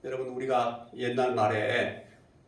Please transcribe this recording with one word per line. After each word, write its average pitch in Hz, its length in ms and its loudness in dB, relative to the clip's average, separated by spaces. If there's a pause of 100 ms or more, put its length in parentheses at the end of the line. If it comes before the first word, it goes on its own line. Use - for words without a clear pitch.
여러분, 131 240 -4
우리가 123 680 0
옛날 123 380 0
말에 110 720 2 (420)